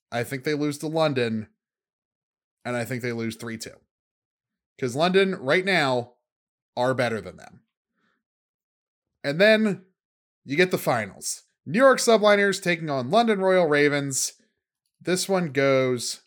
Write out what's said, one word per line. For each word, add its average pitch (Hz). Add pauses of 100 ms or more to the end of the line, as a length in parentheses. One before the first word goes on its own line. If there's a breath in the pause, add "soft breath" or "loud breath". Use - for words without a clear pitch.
(100)
I 120
think 135
they 151
lose 147
to 160
London, 127 (1160)
and 123
I 117
think 127
they 123
lose 113
three 113
two. - (1000)
'Cause 123
London, 185
right 160
now, 139 (640)
are 123
better 113
than 87
them. - (1600)
And 147
then 214 (600)
you 135
get 180
the 165
finals. 110 (240)
New 160
York 262
Subliners 202
taking 165
on 131
London 214
Royal 185
Ravens. 143 (680)
This 180
one 175
goes 131